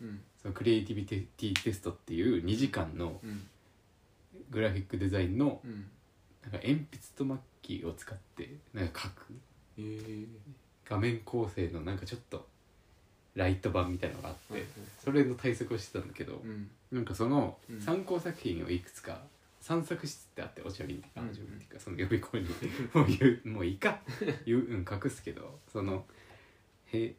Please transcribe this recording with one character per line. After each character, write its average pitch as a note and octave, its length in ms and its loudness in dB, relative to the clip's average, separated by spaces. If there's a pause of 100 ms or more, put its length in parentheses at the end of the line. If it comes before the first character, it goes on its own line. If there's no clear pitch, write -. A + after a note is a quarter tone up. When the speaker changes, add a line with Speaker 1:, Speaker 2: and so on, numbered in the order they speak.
Speaker 1:
う A#2+ 40 -8
ん。 G#2 160 -8 (200)
Speaker 2:
そ G#2 80 -4
の F#2 40 -2
ク G2+ 100 -4
リ A#2 100 8
エ - 40 10
イ G2+ 80 2
テ G#2+ 80 -2
ィ - 40 -2
ビ G2+ 80 0
テ G2 200 0 (140)
ィ G2+ 240 0
テ A2 100 -2
ス F#2+ 80 -10
ト F2+ 100 -4
っ - 40 -12
て - 180 -12
い F#3+ 260 0
う E3 40 -4
二 G2+ 140 0
時 C4+ 120 0
間 D#2+ 280 -4
の E3 260 -6
Speaker 1:
う A2+ 40 -12
ん。 G#2 200 -10 (1040)
Speaker 2:
グ A2+ 100 2
ラ A2 80 6
フ G2 60 2
ィ G2 40 0
ッ F#2+ 80 -4
ク - 100 -2
デ F#2+ 120 2
ザ F#2+ 120 4
イ F2 60 4
ン G2 100 2
の、 C#3 260 4
Speaker 1:
う B2+ 40 -12
ん。 G#2 180 -8 (580)
Speaker 2:
な - 60 -10
ん - 20 -8
か - 60 -2
鉛 B2+ 160 4
筆 D3+ 120 4 (320)
と C#3 80 0
マ C3+ 100 0
ッ - 20 -2 (240)
キ - 140 -4
ー E2 140 -4
を E2+ 40 -2
使 - 200 -12
っ G2 40 -8 (180)
て、 B2+ 200 -10 (180)
な G2+ 100 -2
ん F2 60 2
か - 180 -6
描 - 20 -6
く。 - 240 -14 (460)
Speaker 1:
へ - 20 -8
ー。 G#2+ 440 -6 (640)
Speaker 2:
画 G#2 80 2
面 A2+ 280 4
構 A2+ 280 2
成 F2 160 2
の E2+ 120 -4
な F2 120 -2
ん G2 40 -2
か F#2+ 80 -6
ち A#2+ 100 -6
ょ - 20 -6
っ - 120 -16
と - 180 -8 (880)
ラ F#2 140 6
イ F#2 80 6
ト F#2 140 0
版 F2+ 200 4
み F2+ 60 0
た F2 100 0
い - 40 -4
な - 40 -8
の - 60 -10
が - 80 -6
あ - 20 -4
っ - 40 -10
て、 - 180 -14
Speaker 1:
は G#2+ 60 -4
い - 20 -4
は - 60 -8
い - 20 -14 (100)
は G2+ 60 -12
い。 - 40 -14 (140)
Speaker 2:
そ C#3 80 2
れ C#3+ 140 10
の B2 100 2
対 B2 200 2
策 - 180 -2
を A2 40 2
し G2 100 -8
て - 120 -4
た F#2 60 -4
ん - 20 -10
だ F#2+ 60 -12
け - 100 -8
ど、 - 200 -8
Speaker 1:
う A2+ 40 -10
ん。 G#2+ 220 -8 (220)
Speaker 2:
な B2 100 0
ん A2 40 -2
か - 80 -4
そ A2 140 4
の B2+ 300 4 (120)
Speaker 1:
う A#2+ 60 -10
ん。 G#2 60 -8
Speaker 2:
参 E3+ 220 2
考 F3+ 160 0
作 E3 200 -4
品 E2+ 260 0
を E2+ 40 -2
い F2+ 100 2
く F#2 100 -10
つ - 120 -16
か、 - 200 -8 (380)
三 E3 240 2
作 E3 220 -4
室 - 260 -10
っ - 40 -20
て - 80 -6
あ - 20 -6
っ - 80 -12
て、 - 80 -12
お F2 100 -6
茶 - 140 -6
見 - 80 -6
に、 - 100 -8 (120)
あ、 A#2 60 -8
Speaker 1:
う - 20 -2
ん A#2 40 -4
う - 20 -6
ん。 - 20 -6
Speaker 2:
お G#2 40 -8
茶 G2 60 -10
見 G2+ 60 -10
っ - 100 -12
て - 60 -14
い - 60 -20
う - 40 -18
か、 - 60 -14
そ - 120 -10
の F2 60 -4
予 F#2 80 2
備 A2+ 160 6
校 - 160 -4
に、 F#2 100 0 (240)
<laughs> B2 220 -2
も D#3 100 10
う - 40 8
言 A#2+ 360 6
う、 A2+ 60 -4
も G#2+ 120 -2
う F2 40 2
い F#2 80 2
い G2 40 -4
か。 - 220 4 (460)
言 A#2 100 4
う、 B2+ 40 6
う A#2 180 0
ん、 F2+ 120 -2
隠 G#2 200 -2
す - 140 -6
け - 100 -6
ど、 - 260 -14 (120)
そ G#2+ 100 -2
の、 F#2+ 240 0 (880)
へ、 A2+ 240 0